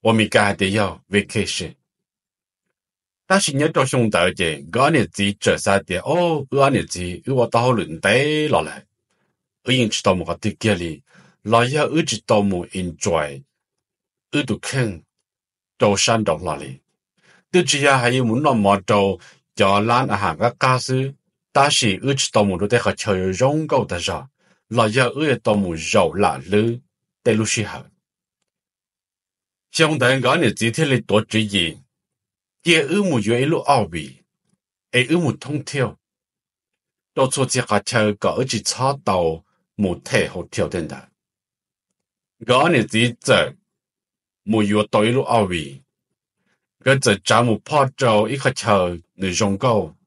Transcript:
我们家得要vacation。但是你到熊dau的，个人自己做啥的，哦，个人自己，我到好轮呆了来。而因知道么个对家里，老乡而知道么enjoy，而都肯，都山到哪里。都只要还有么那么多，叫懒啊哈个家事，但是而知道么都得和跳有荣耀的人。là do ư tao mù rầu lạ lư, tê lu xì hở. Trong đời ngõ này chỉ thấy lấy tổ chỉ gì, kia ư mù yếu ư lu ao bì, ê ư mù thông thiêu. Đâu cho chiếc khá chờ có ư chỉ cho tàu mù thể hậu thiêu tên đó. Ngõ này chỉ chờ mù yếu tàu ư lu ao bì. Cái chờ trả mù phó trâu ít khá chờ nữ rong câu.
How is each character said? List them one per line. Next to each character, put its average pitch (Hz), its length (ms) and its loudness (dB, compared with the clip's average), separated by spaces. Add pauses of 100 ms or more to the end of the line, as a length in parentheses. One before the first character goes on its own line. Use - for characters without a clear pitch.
我 113 120 2
们 110 160 2
家 101 240 2
得 95 180 -2
要 98 380 -2
vacation。 95 680 -4 (1500)
但 196 160 2
是 151 120 -4
你 143 160 0
到 160 160 0
熊 120 260 0
dau 87 240 2
的， 80 260 -2 (120)
个 135 180 2
人 123 220 2
自 101 100 -4
己 101 120 0
做 87 220 0
啥 98 220 0
的， 87 220 -4
哦， 160 500 0
个 135 180 2
人 101 160 0
自 - 140 -10
己， 90 280 -8
我 127 200 0
到 120 160 0
好 127 80 2
轮 82 300 -4
呆 117 240 2 (240)
了 95 140 2
来。 76 220 -12 (760)
而 127 100 -2
因 123 160 0
知 - 140 -6
道 95 140 2
么 87 80 -6
个 82 100 -6
对 101 200 -4
家 107 200 0
里， 85 260 -8 (420)
老 117 220 2
乡 143 220 -2
而 156 160 0
知 113 240 -6
道 107 160 4
么 90 240 -2
enjoy， 80 760 -4 (920)
而 143 100 -2
都 127 160 -4
肯， 110 420 -6 (760)
都 104 180 2
山 113 280 0
到 82 160 -2
哪 80 160 -6
里。 67 240 -14 (720)
都 180 100 4
只 139 200 0
要 139 140 4
还 120 140 2
有 127 140 0
么 113 160 0
那 147 120 2
么 101 280 4
多， 98 400 2 (340)
叫 101 240 4
懒 120 320 2
啊 101 60 -2
哈 95 180 -2
个 113 240 0
家 131 180 2
事， 131 380 -4 (380)
但 143 180 4
是 101 320 0
而 135 120 -2
知 - 180 -4
道 107 100 4
么 98 160 0
都 101 80 -2
得 117 140 2
和 98 120 -2
跳 104 220 -4
有 92 160 -2
荣 135 380 0
耀 131 160 0
的 90 160 -8
人。 80 280 -8 (400)
là 113 200 2
do 120 200 2
ư 127 360 0
tao 107 100 4
mù 92 220 -2
rầu 82 380 2
lạ 87 300 0
lư, 107 320 0 (460)
tê 113 120 2
lu 110 120 0
xì 110 160 -2
hở. 67 220 -10 (1900)
Trong 156 280 0
đời 127 220 2
ngõ 127 160 0
này 131 200 0
chỉ 113 140 0
thấy 151 160 0
lấy 127 200 0
tổ 104 220 2
chỉ 110 200 -2
gì, 85 280 -2 (840)
kia 160 200 2
ư 170 200 0
mù 156 220 0
yếu 110 100 2
ư 127 100 0
lu 156 160 -2
ao 123 260 2
bì, 80 240 -10 (800)
ê 127 180 2
ư 165 100 0
mù 147 220 0
thông 139 260 -8
thiêu. 123 300 -4 (1160)
Đâu 135 160 2
cho 135 140 -2
chiếc 127 240 -2
khá 104 160 0
chờ 107 360 0
có 95 100 0
ư - 180 -2
chỉ 107 160 -4
cho 135 400 -4
tàu 85 400 -2 (320)
mù 92 280 -2
thể 135 240 0
hậu 87 220 -12
thiêu - 180 -4
tên 80 200 -6
đó. 67 120 -12 (1400)
Ngõ 127 300 2
này 131 220 4
chỉ 117 300 2
chờ 85 320 2 (920)
mù 110 140 0
yếu 104 280 2
tàu 107 160 2
ư 110 60 2
lu 127 160 2
ao 113 220 2
bì. 82 340 -6 (1040)
Cái 135 180 4
chờ 101 220 2
trả 117 180 4
mù 113 220 0
phó 143 220 0 (100)
trâu 110 280 2
ít 127 140 -6
khá 135 160 0
chờ 92 420 0 (200)
nữ 92 160 -4
rong 98 260 0
câu. 104 380 0 (100)